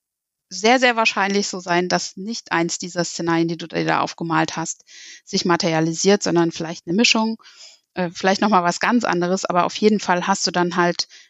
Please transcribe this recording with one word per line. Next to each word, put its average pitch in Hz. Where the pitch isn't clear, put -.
sehr, 214
sehr 247
wahrscheinlich 202
so 190
sein, 180
dass 180
nicht 208
eins 170
dieser 175
Szenarien, 165
die 165
du 165
dir 165
da 160
aufgemalt 160
hast, -
sich -
materialisiert, 170
sondern 170
vielleicht 165
eine 170
Mischung, 220
äh, 180
vielleicht 196
noch 208
mal 185
was 175
ganz 226
anderes, 175
aber 175
auf -
jeden 214
Fall 180
hast 196
du 185
dann 175
halt 175